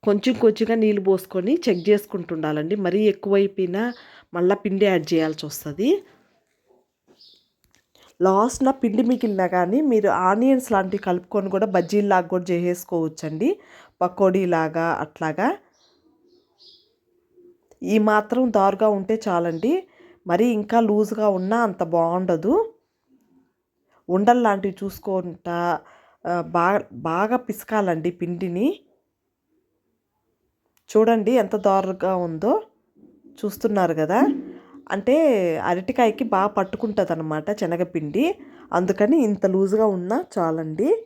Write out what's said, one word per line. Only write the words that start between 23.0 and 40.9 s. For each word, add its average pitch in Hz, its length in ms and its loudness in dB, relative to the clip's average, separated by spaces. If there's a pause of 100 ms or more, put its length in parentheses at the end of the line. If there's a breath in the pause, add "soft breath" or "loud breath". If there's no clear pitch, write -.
ఉండల్లాంటివి 202 680 2 (100)
చూసుకుంటా, 175 960 -4 (460 soft breath)
ఆ, 175 140 -2
బా-, 175 520 0
బాగా 175 440 -2
పిసకాలండి 196 720 -2
పిండిని. 180 680 -4 (2250)
చూడండి 220 360 4
ఎంత 214 240 2
దారుగా 190 600 0
ఉందో, 180 460 -2 (640)
చూస్తున్నారు 202 680 -2
కదా. 160 320 2 (640 loud breath)
అంటే 202 260 0 (420)
అరటికాయకి 190 640 0
బాగా 208 220 0
పట్టుకుంటుంది 202 680 -2
అనమాట 160 480 -4
శనగపిండి, 175 760 -2 (380 loud breath)
అందుకని 196 520 2
ఇంత 202 220 0
లూజ్గా 196 400 2
ఉన్నా 196 380 -2 (140)
చాలండి. 160 500 -2 (180)